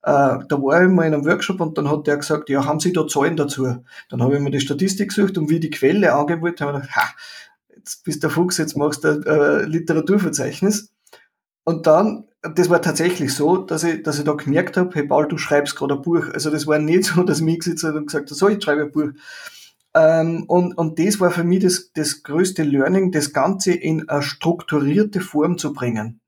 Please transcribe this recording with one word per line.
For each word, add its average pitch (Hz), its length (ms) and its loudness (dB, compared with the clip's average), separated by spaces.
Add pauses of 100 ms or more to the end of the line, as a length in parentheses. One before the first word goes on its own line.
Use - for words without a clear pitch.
äh, 139 440 4
da - 20 -20
war 143 340 4
ich 185 60 6
mal 175 160 4
in 160 80 2
einem 143 120 0
Workshop 185 360 0
und 156 160 -4
dann 147 120 0
hat 147 180 -2
der 147 100 2
gesagt, 147 320 -4
ja, 139 160 0
haben 156 140 0
Sie 180 120 0
da 165 160 0
Zahlen 143 280 0
dazu?“ 131 480 -2 (260)
Dann 123 140 -2
hab 139 100 2
ich 143 60 0
mir 143 100 -2
die 135 100 -2
Statistik 190 500 -2
gesucht 196 280 0
und 151 120 -2
wie 160 60 4
ich 165 40 -2
die 156 100 -4
Quelle 160 440 2
angeben 156 280 0
wollte, 170 240 -4
hab 143 100 -4
ich 131 60 -4
gedacht, - 140 -12
„Ha, - 140 0 (680)
jetzt - 280 -18
bist 151 200 -4
der 151 80 0
Fuchs, 180 260 0
jetzt 160 180 -4
machst 147 280 -2
du, 156 60 2
äh, 147 560 2
Literaturverzeichnis.“ 165 1300 0 (760)
Und 160 200 -2
dann, 185 380 4 (180)
das 170 300 0
war 175 100 4
tatsächlich 165 540 -2
so, 165 220 2
dass 165 260 -4
ich, 160 180 -2
dass 151 160 -2
ich 143 80 -4
da 151 80 2
gemerkt 151 420 -2
hab, 180 200 0
„Hey 143 100 0
Paul, 147 220 2
du 156 100 -4
schreibst 143 380 0
grad 139 160 -4
ein 139 100 -2
Buch.“ 170 320 -2
Also 147 160 -4
das 147 160 -2
war 151 140 2
nicht 165 240 2
so, 180 180 2
dass 180 160 2
ich 160 60 0
mich 165 200 0
hingesetzt 170 200 -4
hab 156 100 -2
und 151 140 -6
gesagt 143 240 -6
hab, - 40 -12
„So, 196 140 4
ich 214 140 0
schreibe 151 180 0
ein 147 100 -4
Buch.“ 147 200 -2 (840)
Ähm, 165 540 2
und, 175 320 0
und 160 180 -2
das 190 220 0
war 180 100 2
für 170 140 -2
mich 180 160 2
das, - 340 -2
das - 300 -6
größte 170 400 -2
Learning, 160 480 2
das 147 220 -2
Ganze 180 400 0
in 156 360 -2
eine 143 140 -2
strukturierte 165 960 0
Form 165 380 -2
zu 147 140 -6
bringen. 113 540 -4